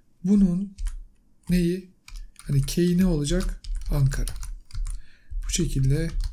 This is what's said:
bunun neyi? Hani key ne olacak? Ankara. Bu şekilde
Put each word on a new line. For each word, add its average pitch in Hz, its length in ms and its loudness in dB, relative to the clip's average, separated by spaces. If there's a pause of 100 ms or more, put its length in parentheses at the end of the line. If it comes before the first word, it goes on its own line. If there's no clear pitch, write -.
(240)
bunun 196 500 4 (760)
neyi? 180 400 0 (480)
Hani 139 240 0
key 175 360 2
ne 185 80 4
olacak? 147 560 0 (300)
Ankara. 139 420 2 (1120)
Bu - 40 -6
şekilde 143 640 0 (220)